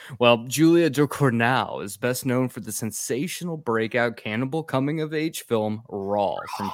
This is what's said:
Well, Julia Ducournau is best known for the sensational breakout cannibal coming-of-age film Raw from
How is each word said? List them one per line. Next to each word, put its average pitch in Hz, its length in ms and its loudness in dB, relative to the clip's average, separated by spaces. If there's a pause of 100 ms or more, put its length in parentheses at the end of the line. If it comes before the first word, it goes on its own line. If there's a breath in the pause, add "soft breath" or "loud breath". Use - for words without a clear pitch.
(180 loud breath)
Well, 120 280 6
Julia 160 420 4
Ducournau 120 960 2
is 101 140 -10
best 123 260 -2
known 127 240 0
for 123 120 -10
the 104 120 -10
sensational 131 880 -6
breakout 117 580 0
cannibal 131 460 -4
coming-of-age 156 800 -2
film 107 460 -2
Raw 101 480 0 (200)
from 101 180 -4